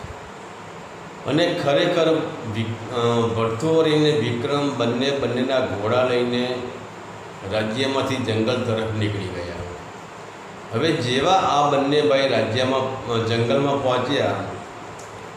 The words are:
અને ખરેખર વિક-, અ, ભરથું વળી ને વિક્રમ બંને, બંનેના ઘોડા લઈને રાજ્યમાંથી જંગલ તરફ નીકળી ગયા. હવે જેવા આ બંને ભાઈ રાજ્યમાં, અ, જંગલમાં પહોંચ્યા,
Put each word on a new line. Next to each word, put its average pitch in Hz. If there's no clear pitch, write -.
અને 170
ખરેખર 160
વિક-, 113
અ, 117
ભરથું 113
વળી 151
ને 151
વિક્રમ 139
બંને, 123
બંનેના 131
ઘોડા 110
લઈને 123
રાજ્યમાંથી 127
જંગલ 113
તરફ 110
નીકળી 101
ગયા. 87
હવે 151
જેવા 131
આ 143
બંને 139
ભાઈ 139
રાજ્યમાં, 120
અ, 113
જંગલમાં 139
પહોંચ્યા, 123